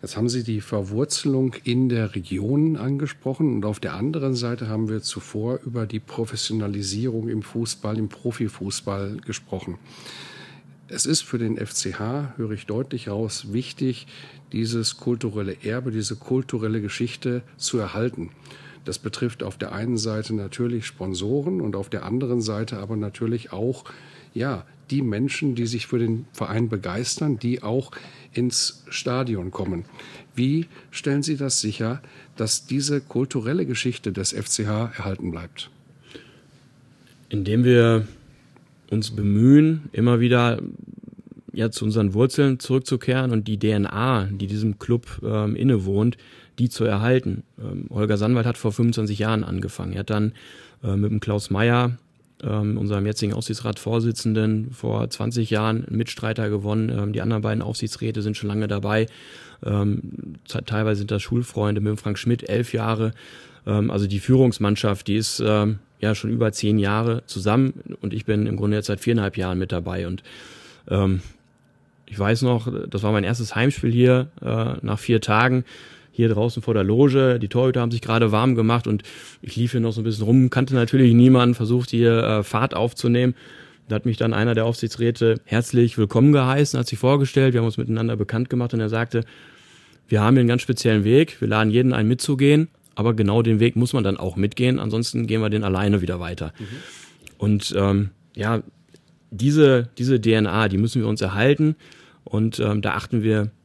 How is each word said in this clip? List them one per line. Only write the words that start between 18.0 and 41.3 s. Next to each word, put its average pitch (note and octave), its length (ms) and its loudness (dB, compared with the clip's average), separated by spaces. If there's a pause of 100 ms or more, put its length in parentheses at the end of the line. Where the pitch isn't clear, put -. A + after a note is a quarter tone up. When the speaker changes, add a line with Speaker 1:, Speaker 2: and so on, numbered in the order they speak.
Speaker 1:
Das - 140 -8
betrifft - 460 -8
auf F#2+ 140 -10
der - 120 -10
einen A2+ 260 -6
Seite A2 380 -6
natürlich A#2 520 -6
Sponsoren B2+ 720 -4
und G#2 160 -4
auf G2 120 -8
der G2+ 160 -8
anderen A#2+ 360 -2
Seite G#2+ 380 -6
aber G#2 180 -8
natürlich A2+ 560 -6
auch, A#2+ 320 -6 (500)
ja, A#2 320 -6 (240)
die C#3 120 -2
Menschen, B2+ 520 -4
die A#2 120 -2
sich A2+ 200 -6
für A#2+ 140 -2
den A2+ 320 -2
Verein A2 360 -4
begeistern, C3+ 680 -4
die B2 240 -4
auch A#2+ 300 -4 (400)
ins - 560 -4
Stadion A#2 640 -4
kommen. F#2 320 -6 (500)
Wie D3 320 0 (240)
stellen C#3+ 320 -2
Sie C#3+ 140 -4
das C#3 240 -4
sicher, A2 420 -4 (320)
dass - 320 -4
diese C#3 340 -2
kulturelle C3+ 680 -4
Geschichte A#2+ 440 -4
des G2 220 -4
F G#2+ 160 -8
C G#2+ 180 -4
H G#2+ 300 -2
erhalten F#2+ 340 -6
bleibt? E2 400 -12 (1600)
Speaker 2:
Indem G#2 340 0
wir A2+ 460 6 (840)
uns A2 220 -2
bemühen, C3 680 6 (100)
immer A#2+ 260 4
wieder, A#2+ 420 2 (920)